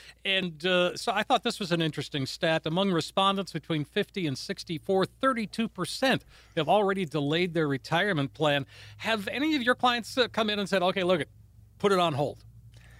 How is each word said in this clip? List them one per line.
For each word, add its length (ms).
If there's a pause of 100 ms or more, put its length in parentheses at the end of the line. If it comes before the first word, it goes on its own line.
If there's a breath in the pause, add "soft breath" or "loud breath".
(240 loud breath)
And, 420
uh, 300
so 160
I 100
thought 220
this 160
was 100
an 100
interesting 460
stat. 400
Among 240
respondents 640
between 320
fifty 420
and 100
sixty-four, 680
thirty-two 640
percent 560 (320 loud breath)
have 120
already 360
delayed 500
their 140
retirement 640
plan. 320 (300 loud breath)
Have 320
any 260
of 80
your 140
clients, 420
uh, 80
come 240
in 80
and 100
said, 140
"Okay, 220
look, 160
it, 80 (500)
put 140
it 80
on 140
hold"? 280 (560 loud breath)